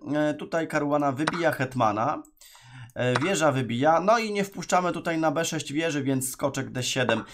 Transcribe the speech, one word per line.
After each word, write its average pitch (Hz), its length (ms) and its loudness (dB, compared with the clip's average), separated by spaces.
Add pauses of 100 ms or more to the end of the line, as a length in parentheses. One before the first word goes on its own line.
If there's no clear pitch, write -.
(160)
e, 151 180 2
tutaj 165 340 -4
Caruana 147 440 2
wybija 160 400 0
hetmana, 127 720 0 (720)
e, 123 240 2
wieża 156 320 2
wybija, 131 500 2
no 220 180 4
i 214 140 -2
nie 202 100 0
wpuszczamy 180 480 0
tutaj 165 260 -4
na 160 140 2
B 165 140 0
sześć 147 280 -4
wieży, 156 300 0
więc 131 280 0
skoczek 135 400 -4
D 123 120 -4
siedem. 113 400 0 (100)